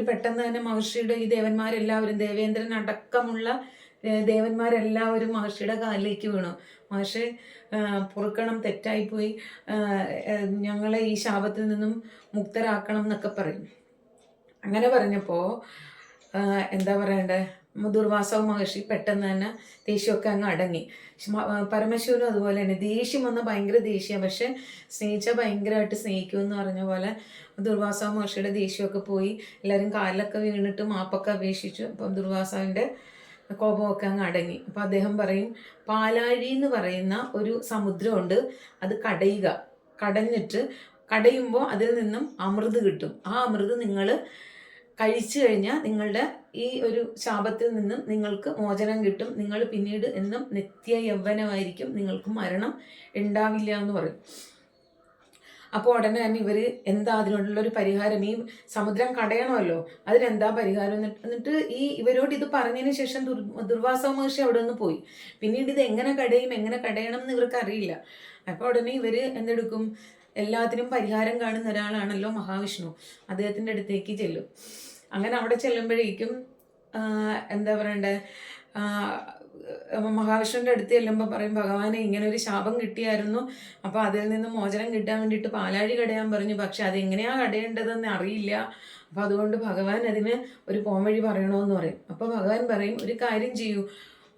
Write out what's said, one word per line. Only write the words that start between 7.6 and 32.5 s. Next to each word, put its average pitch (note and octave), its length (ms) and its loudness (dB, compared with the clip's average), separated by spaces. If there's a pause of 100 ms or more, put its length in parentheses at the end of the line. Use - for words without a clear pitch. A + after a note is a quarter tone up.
ആ, G#3+ 60 0 (260)
പൊറുക്കണം, G#3+ 560 -2
തെറ്റായിപ്പോയി, G#3+ 680 -2 (380)
ആ, G#3 60 -2 (500)
ഏ, G#3+ 100 0 (240)
ഞങ്ങളെ G#3 400 0
ഈ A3 160 2
ശാപത്തിൽ G#3 520 0
നിന്നും G#3+ 260 0 (420)
മുക്തരാക്കണം" G#3 680 0
എന്നൊക്കെ G3+ 340 -2
പറയും. E3 280 -4 (1000)
അങ്ങനെ G#3+ 260 4
പറഞ്ഞപ്പോൾ, G3+ 560 2 (880)
ആ, F#3+ 60 -2 (320)
എന്താ F#3+ 260 2
പറയണ്ടേ, F#3+ 420 2 (520)
ദുർവാസാവ് G#3+ 540 2
മഹർഷി G3+ 340 0
പെട്ടെന്ന് G3+ 480 0
തന്നെ F#3+ 220 0 (360)
ദേഷ്യമൊക്കെ G#3+ 440 2
അങ്ങ് G3+ 180 2
അടങ്ങി. F3 340 0 (360)
ശ്-, - 120 -10
മ-, G#3 160 0
ആ, G#3 180 0
പരമശിവനും A3+ 640 2
അതുപോലെ G3+ 320 2
തന്നെ F#3+ 200 2
ദേഷ്യം A#3 440 0
വന്നാൽ A#3 200 0
ഭയങ്കര G#3 340 2
ദേഷ്യമാണ്, G3+ 460 2
പക്ഷെ F#3+ 240 -2 (420)
സ്നേഹിച്ചാൽ G#3+ 440 -2
ഭയങ്കരമായിട്ട് G#3+ 640 0
സ്നേഹിക്കുമെന്ന് G3 600 -2
പറഞ്ഞ F#3+ 280 -2
പോലെ F#3+ 280 -2 (480)
ദുർവാസാവ് G#3 560 0
മഹർഷിയുടെ G3+ 360 -2
ദേഷ്യമൊക്കെ G3 480 -2
പോയി. G3 320 0 (280)
എല്ലാവരും G3+ 340 2
കാലിലൊക്കെ G3+ 460 -2
വീണിട്ട് G3+ 440 0
മാപ്പൊക്കെ F#3+ 480 -2
അപേക്ഷിച്ചു. F#3+ 520 -4
അപ്പം G3+ 320 -6
ദുർവാസാവിൻ്റെ F#3+ 680 0 (720)